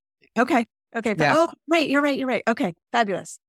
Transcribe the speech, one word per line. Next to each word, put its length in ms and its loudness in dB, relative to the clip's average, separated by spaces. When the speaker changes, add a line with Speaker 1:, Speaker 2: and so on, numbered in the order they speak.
Speaker 1:
Okay. 280 2
Okay. 240 -4
Speaker 2:
Yeah. 180 4
Speaker 1:
Oh, 140 2
right. 220 2
You're 120 2
right. 160 0
You're 120 -4
right. 180 -2
Okay. 280 -2
Fabulous. 560 -4